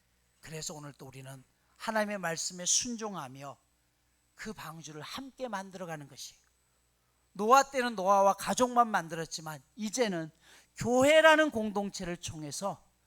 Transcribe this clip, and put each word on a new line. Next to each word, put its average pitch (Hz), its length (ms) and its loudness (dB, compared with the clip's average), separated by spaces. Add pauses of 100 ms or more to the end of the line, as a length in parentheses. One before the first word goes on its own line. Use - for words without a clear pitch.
(400)
그래서 156 340 -12
오늘 147 200 -14
또 143 120 -18
우리는 131 380 -18 (320)
하나님의 214 420 -2
말씀에 175 480 -6
순종하며 160 920 -4 (760)
그 - 180 -12
방주를 156 500 -14
함께 262 460 -10
만들어가는 180 600 -10
것이에요. - 320 -18 (920)
노아 233 300 6
때는 247 320 -2
노아와 196 400 4
가족만 240 540 2
만들었지만 160 720 -6 (140)
이제는 202 540 -2 (460)
교회라는 302 760 6
공동체를 202 640 -4
통해서 156 680 -8 (240)